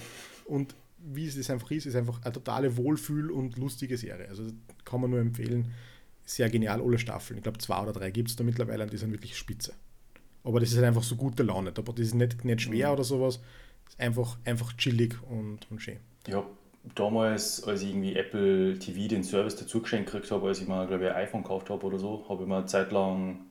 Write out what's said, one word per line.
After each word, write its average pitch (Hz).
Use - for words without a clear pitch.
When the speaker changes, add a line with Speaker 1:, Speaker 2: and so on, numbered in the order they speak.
Speaker 1:
und 139
wie 156
es 139
das 131
einfach 123
ist, 147
ist 123
einfach 120
eine 120
totale 120
Wohlfühl- 151
und 131
lustige 127
Serie. 98
Also 98
kann 127
man 123
nur 123
empfehlen. 117
Sehr 117
genial, 110
alle 120
Staffeln. 113
Ich 98
glaub, 113
zwei 95
oder 107
drei 95
gibt's 113
da 120
mittlerweile 113
und 107
die 110
sind 110
wirklich -
spitze. -
Aber 117
das 117
ist 120
halt 123
einfach 117
so 117
gute 131
Laune. 95
Aber 113
das 113
ist 110
nicht, 120
nicht 113
schwer 120
Speaker 2:
Mhm. 143
Speaker 1:
oder 139
sowas. 127
Ist -
einfach, 120
einfach 117
chillig 117
und, 107
und 110
schön. 104
Speaker 2:
Ich -
hab 101
damals, 110
als 101
ich 98
irgendwie 98
Apple 95
T -
V 101
den 98
Service 101
dazu -
geschenkt 104
gekriegt 101
hab, 98
als 95
ich 90
mir, 92
glaub 92
ich, 92
ein 82
iPhone 101
gekauft 95
hab 101
oder 98
so, 107
hab 98
ich 92
mir 95
eine 95
Zeit 98
lang 95